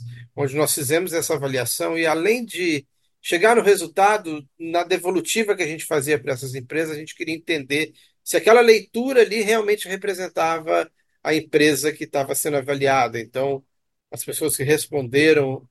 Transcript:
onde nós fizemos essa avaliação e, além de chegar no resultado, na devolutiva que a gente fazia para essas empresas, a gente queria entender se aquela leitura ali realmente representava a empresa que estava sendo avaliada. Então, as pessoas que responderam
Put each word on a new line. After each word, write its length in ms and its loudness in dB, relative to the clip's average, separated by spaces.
onde 220 -4
nós 180 0
fizemos 380 -2
essa 220 -2
avaliação 640 -4
e, 80 0
além 360 0
de 440 -4
chegar 340 2
no 60 6
resultado, 840 2
na 260 -2
devolutiva 680 0
que 80 -2
a 40 0
gente 180 -8
fazia 340 0
para 140 -6
essas 220 -8
empresas, 420 -6
a 20 -12
gente 160 -16
queria 200 -8
entender 580 -4
se 160 -2
aquela 240 6
leitura 580 4
ali 220 2
realmente 440 0
representava 1040 -4
a 120 -2
empresa 580 2
que 120 -14
estava 300 -4
sendo 220 -2
avaliada. 640 0
Então, 420 -4
as 140 -12
pessoas 320 -4
que 60 -6
responderam 1080 2